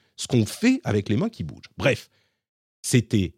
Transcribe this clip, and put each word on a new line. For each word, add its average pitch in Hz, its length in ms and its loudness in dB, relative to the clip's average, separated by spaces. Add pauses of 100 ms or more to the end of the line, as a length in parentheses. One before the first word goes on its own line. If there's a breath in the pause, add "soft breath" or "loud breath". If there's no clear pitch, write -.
(160 soft breath)
ce - 120 -10
qu'on 113 180 2
fait 254 400 0
avec 107 240 -2
les 104 80 0
mains 190 100 -2
qui - 160 -10
bougent. - 340 -16
Bref, - 320 -2 (720)
c'était 110 560 0